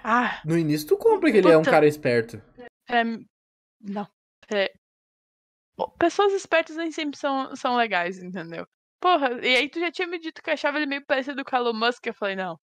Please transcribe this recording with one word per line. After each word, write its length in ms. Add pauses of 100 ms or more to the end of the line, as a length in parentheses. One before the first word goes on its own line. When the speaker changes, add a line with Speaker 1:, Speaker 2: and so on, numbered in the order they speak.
Speaker 1:
Ah. 420
Speaker 2:
No 120
início 320
tu 80
compra 340
que 80
ele 120
é 60
um 40
Speaker 1:
Puta. 100
Speaker 2:
cara 160
esperto. 540 (480)
Speaker 1:
É, 160 (760)
não. 280 (420)
É, 220 (1040)
pô, 220
pessoas 340
espertas 440
nem 140
sempre 280
são, 380
são 200
legais, 460
entendeu? 440 (340)
Porra, 320 (140)
e 100
aí 120
tu 100
já 120
tinha 180
me 100
dito 240
que 80
achava 280
ele 80
meio 180
parecido 400
com 100
o 40
Elon 160
Musk, 320
eu 80
falei, 220
"Não, 220 (200)